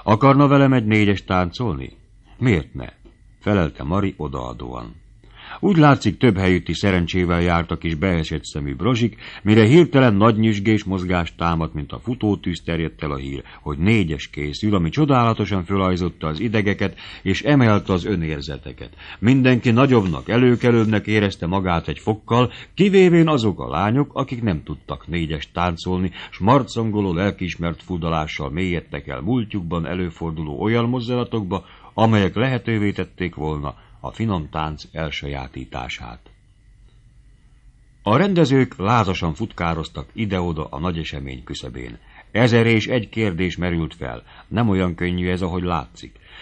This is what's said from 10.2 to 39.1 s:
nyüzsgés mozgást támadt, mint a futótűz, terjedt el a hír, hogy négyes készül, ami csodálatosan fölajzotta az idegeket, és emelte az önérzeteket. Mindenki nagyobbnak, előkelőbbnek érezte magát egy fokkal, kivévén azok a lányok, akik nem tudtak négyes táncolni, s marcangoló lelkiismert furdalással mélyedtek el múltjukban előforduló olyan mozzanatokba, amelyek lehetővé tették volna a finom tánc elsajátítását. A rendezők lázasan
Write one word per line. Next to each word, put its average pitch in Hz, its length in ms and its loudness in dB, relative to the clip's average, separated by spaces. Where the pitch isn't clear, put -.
nyüzsgés 107 460 2
mozgást 90 520 -2
támadt, 82 380 -2
mint 73 180 -10
a 58 60 -10
futótűz, 101 680 -4
terjedt 82 380 -4
el 76 80 -4
a 71 60 -4
hír, 67 260 -10
hogy 73 180 -8
négyes 85 520 0
készül, 73 440 -4
ami 85 140 0
csodálatosan 113 760 0
fölajzotta 90 600 -2
az 78 140 -4
idegeket, 101 560 -2
és 98 200 -2
emelte 113 500 4
az 87 120 0
önérzeteket. 73 920 -6
Mindenki 127 520 4
nagyobbnak, 110 580 4
előkelőbbnek 117 800 2
érezte 104 400 0
magát 90 420 0
egy 76 100 -6
fokkal, 117 520 0
kivévén 180 540 6
azok 110 320 2
a 62 80 -6
lányok, 104 460 0
akik 127 280 -6
nem 90 200 0
tudtak - 440 -12
négyes 78 440 -6
táncolni, 90 600 -2
s - 80 -18
marcangoló 107 760 0
lelkiismert 85 680 -4
furdalással 80 680 -4
mélyedtek 78 560 -6
el 67 140 -10
múltjukban 90 640 -4
előforduló 80 760 -8
olyan 117 260 0
mozzanatokba, 120 760 -6
amelyek 104 400 2
lehetővé 110 580 -2
tették 90 420 -8
volna 73 400 -6
a 65 100 -12
finom 95 380 -4
tánc 78 420 -6
elsajátítását. 65 1400 -10
A 107 140 2
rendezők 147 600 2
lázasan 95 580 0